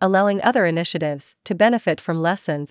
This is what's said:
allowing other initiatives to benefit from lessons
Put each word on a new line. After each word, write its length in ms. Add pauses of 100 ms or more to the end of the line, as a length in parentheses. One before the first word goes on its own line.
allowing 420
other 220
initiatives 720 (100)
to 100
benefit 460
from 220
lessons 480